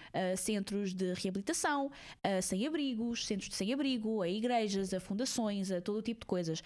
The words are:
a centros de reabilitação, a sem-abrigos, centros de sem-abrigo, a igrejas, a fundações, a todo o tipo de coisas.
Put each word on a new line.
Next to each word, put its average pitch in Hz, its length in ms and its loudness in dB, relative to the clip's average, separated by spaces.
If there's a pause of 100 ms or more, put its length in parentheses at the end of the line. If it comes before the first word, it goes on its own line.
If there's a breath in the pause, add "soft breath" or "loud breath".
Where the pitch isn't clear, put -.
(120)
a 185 240 2
centros 202 580 0
de 185 180 0
reabilitação, 277 760 0 (320 loud breath)
a 190 180 4
sem-abrigos, 233 840 0
centros 196 240 -4
de - 40 -8
sem-abrigo, 220 680 0
a 170 60 2
igrejas, 214 680 2
a 185 60 0
fundações, 208 720 0
a 180 120 0
todo 208 160 0
o 220 40 -2
tipo 226 180 -4
de - 60 -12
coisas. 165 400 0